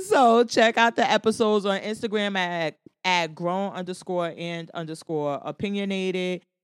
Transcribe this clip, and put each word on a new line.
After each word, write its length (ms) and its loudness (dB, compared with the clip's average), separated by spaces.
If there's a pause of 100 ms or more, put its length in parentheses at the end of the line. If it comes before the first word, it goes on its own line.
so 380 6
check 340 4
out 180 4
the 140 2
episodes 560 2
on 140 0
Instagram 580 -4
at, 400 -2 (260)
at 300 0
grown 400 -4
underscore 640 -6
and 340 -8
underscore 720 -6
opinionated. 1000 -4 (200)